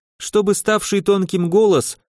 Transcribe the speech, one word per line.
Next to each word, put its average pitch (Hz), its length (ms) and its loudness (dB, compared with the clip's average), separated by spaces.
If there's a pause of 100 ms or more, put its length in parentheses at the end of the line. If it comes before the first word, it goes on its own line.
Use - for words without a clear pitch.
(200)
чтобы 208 340 0
ставший 208 480 -2
тонким 185 480 0
голос 185 480 2 (140)